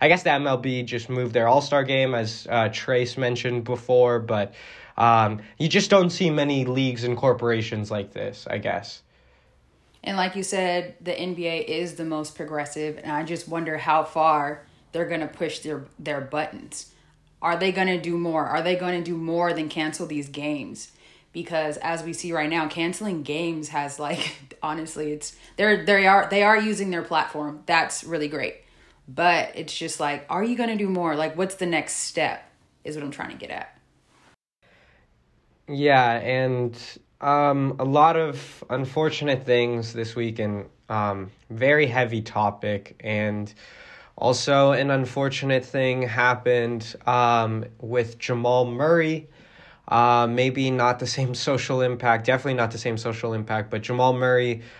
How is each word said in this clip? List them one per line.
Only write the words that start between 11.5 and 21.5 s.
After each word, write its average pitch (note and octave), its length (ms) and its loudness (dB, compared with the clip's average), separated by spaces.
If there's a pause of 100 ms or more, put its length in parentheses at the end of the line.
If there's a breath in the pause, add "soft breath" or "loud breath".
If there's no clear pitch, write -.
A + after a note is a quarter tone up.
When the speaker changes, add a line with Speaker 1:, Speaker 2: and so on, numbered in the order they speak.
Speaker 2:
is E3 360 -4
the E3+ 100 -8
most D#3 300 -6
progressive, D3+ 640 -8
and D#3 120 -8
I D3+ 120 -4
just E3 220 -8
wonder D#3+ 300 -6
how D#3 280 2
far D3+ 600 0 (280 soft breath)
they're E3 140 -2
gonna D#3+ 220 -4
push D#3 300 -6
their, C#3+ 260 -8 (140)
their D3 240 -6
buttons. - 720 -8 (500 soft breath)
Are E3+ 160 0
they F#3+ 140 2
gonna F#3 280 2
do E3+ 160 -2
more? D#3+ 300 0
Are D#3+ 160 0
they F3+ 120 2
gonna F3+ 280 -2
do E3+ 140 -4
more E3+ 360 0
than D#3+ 160 -4
cancel D#3 380 -4
these C#3+ 240 -8
games? C#3 640 -8 (380 soft breath)
Because D#3+ 460 -4